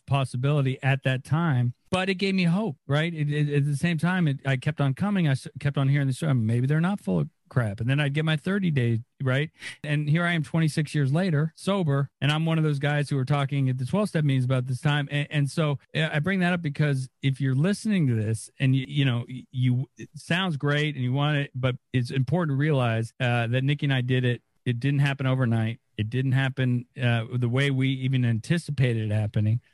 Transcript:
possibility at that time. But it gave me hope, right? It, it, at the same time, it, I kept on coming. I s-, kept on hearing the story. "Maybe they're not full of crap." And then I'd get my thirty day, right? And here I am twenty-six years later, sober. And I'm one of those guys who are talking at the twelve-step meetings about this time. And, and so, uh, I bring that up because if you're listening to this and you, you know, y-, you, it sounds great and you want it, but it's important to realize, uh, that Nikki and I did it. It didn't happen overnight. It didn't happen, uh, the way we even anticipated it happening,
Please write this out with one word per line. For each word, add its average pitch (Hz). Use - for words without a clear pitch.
possibility 135
at 135
that 131
time. 139
But 185
it 190
gave 190
me 185
hope, 170
right? 156
It, 147
it, 147
at 143
the 143
same 170
time, 175
it, 135
I 135
kept 151
on 139
coming. 190
I 139
s-, -
kept 143
on 135
hearing 143
the 131
story. 147
"Maybe 120
they're 151
not 190
full 185
of 151
crap." 110
And 120
then 139
I'd 143
get 156
my 156
thirty 185
day, 117
right? 135
And 147
here 170
I 175
am 156
twenty-six 160
years 139
later, 160
sober. 151
And 139
I'm 156
one 160
of 156
those 147
guys 147
who 143
are 131
talking 139
at 127
the 127
twelve-step 185
meetings 135
about 127
this 131
time. 147
And, 143
and 143
so, 151
uh, 156
I 151
bring 185
that 180
up 175
because 143
if 135
you're 135
listening 190
to 123
this 110
and 135
you, 131
you 143
know, 120
y-, 127
you, 127
it -
sounds 165
great 147
and 131
you 123
want 143
it, 143
but 127
it's 123
important 143
to -
realize, 123
uh, 120
that 131
Nikki 147
and 139
I 131
did 127
it. 123
It 123
didn't 139
happen 139
overnight. 113
It 107
didn't 131
happen, 131
uh, 117
the 123
way 135
we 131
even 131
anticipated 117
it 107
happening, 107